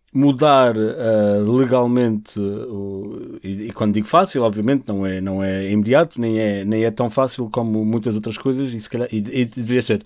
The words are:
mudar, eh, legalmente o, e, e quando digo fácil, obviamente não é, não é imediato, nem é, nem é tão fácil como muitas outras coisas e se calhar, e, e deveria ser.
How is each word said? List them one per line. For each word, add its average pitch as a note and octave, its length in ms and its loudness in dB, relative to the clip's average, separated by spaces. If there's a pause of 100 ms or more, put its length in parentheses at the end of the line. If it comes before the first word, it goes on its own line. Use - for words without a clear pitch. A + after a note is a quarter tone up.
(140)
mudar, C3+ 640 4
eh, G#2+ 680 2
legalmente A#2+ 920 2
o, G2+ 1040 -8
e, G2 240 -8
e A#2 60 -10
quando G#2+ 200 0
digo G#2 140 -2
fácil, E3+ 340 2
obviamente A2+ 460 0
não G2 180 -4
é, F#2+ 140 -4
não F#2+ 240 -4
é F#2+ 260 -2
imediato, A2+ 500 2
nem A2+ 200 0
é, G2+ 240 0
nem A2 220 0
é A#2 60 0
tão A#2 180 -2
fácil B2+ 420 -2
como A2 320 -2
muitas A2 320 0
outras G#2+ 220 -6
coisas C3+ 360 -2
e A#2 60 -8
se G#2+ 100 -10
calhar, A#2+ 220 -4
e, A2 60 -2
e A#2+ 280 -2
deveria A#2+ 360 -2
ser. G#2 240 0